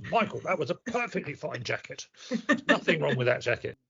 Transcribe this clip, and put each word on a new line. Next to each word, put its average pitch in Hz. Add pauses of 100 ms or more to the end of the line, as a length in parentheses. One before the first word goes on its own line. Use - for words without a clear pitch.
(100)
Michael, -
that 180
was 151
a 175
perfectly -
fine -
jacket. - (640)
Nothing 185
wrong 143
with 127
that 123
jacket. - (120)